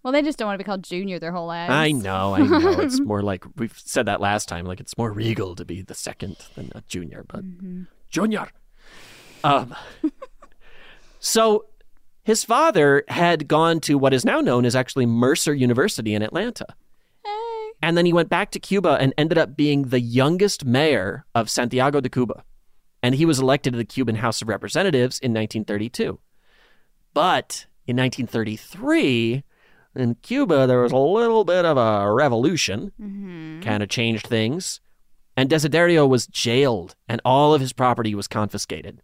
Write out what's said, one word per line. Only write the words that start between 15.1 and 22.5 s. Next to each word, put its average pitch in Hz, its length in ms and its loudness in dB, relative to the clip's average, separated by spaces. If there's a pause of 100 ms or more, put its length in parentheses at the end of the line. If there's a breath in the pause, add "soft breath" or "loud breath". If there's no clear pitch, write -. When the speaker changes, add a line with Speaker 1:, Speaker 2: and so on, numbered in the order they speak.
Speaker 2:
University 123 600 0
in 104 80 -2
Atlanta. 196 440 -6 (600)
Speaker 1:
Hey. 440 440 -8 (120)
Speaker 2:
And 170 160 0
then 175 80 2
he 170 80 4
went 170 160 2
back 180 220 -2
to 190 80 -10
Cuba 180 400 2
and 131 180 2
ended 160 200 0
up 147 180 0
being 147 340 2
the 127 100 2
youngest 143 680 0
mayor 123 680 0
of 113 160 0
Santiago 127 520 0
de 131 80 -4
Cuba. - 340 -2 (600)